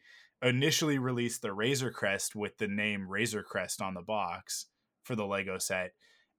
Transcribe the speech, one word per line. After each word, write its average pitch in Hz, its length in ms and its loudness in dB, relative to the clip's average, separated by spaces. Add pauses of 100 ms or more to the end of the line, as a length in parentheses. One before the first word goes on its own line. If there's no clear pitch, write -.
(420)
initially 139 580 4
released 120 420 0
the 104 120 -2
Razor 123 360 2
Crest - 460 0
with 104 220 -4
the 107 100 -2
name 101 400 0
Razor 101 360 0
Crest - 380 -4
on 95 120 -4
the 90 80 -8
box 95 640 -4 (360)
for - 140 -4
the 107 100 0
Lego 98 320 0
set. 92 360 -2 (440)